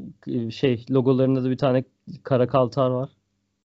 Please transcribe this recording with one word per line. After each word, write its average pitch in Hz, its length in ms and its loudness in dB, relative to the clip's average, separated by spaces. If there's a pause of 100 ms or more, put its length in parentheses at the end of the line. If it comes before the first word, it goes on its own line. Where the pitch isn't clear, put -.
(280)
Ee, 120 240 -4
şey, 123 400 0
logolarında 131 520 2
da 127 60 0
bir 127 80 -2
tane 127 260 2 (400)
Karakaltal 127 680 2
var. 127 180 -4 (600)